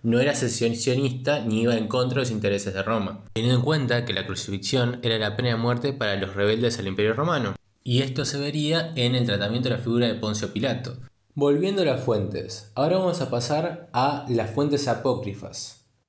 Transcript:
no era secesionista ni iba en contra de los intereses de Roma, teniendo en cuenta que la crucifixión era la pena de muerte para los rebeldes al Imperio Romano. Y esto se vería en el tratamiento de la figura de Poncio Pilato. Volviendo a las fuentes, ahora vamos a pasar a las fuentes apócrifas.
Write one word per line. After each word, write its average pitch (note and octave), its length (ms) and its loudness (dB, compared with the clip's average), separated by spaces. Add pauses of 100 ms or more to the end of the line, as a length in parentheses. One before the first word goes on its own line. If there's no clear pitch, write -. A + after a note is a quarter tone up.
no A#2 200 4
era C#3+ 140 2
secesionista B2+ 1040 0
ni A2 220 2
iba A#2+ 120 4
en A2 140 -2
contra B2+ 260 0
de C#3 60 2
los B2 100 -2
intereses G2+ 420 0
de F#2+ 80 -2
Roma, G#2 520 -2
teniendo B2 260 4
en B2 60 0
cuenta B2 400 2
que G#2+ 80 -2
la F#2 120 -2
crucifixión A#2+ 800 -2
era A2+ 140 2
la G#2 180 0
pena A#2+ 140 0
de A#2 80 2
muerte A#2+ 340 0
para G#2 240 -2
los F#2+ 180 -2
rebeldes A2 460 2
al G2 80 -4
Imperio G#2 260 2
Romano. C3 420 0 (280)
Y B2 180 2
esto C3 220 -2
se C#3+ 140 -4
vería D3+ 580 -2
en B2+ 200 2
el B2 100 2
tratamiento G#2 420 0
de A#2 80 0
la G2 60 -6
figura A#2+ 260 2
de G#2+ 80 0
Poncio G#2 380 -4
Pilato. A2+ 420 -2 (400)
Volviendo D3 460 2
a E3+ 40 4
las C3 200 0
fuentes, - 680 -2
ahora E3+ 260 2
vamos F3+ 200 0
a B2+ 100 -2
pasar D3+ 600 -2
a C#3 380 0
las A2 220 2
fuentes C#3+ 360 2
apócrifas. G#2+ 960 -4 (260)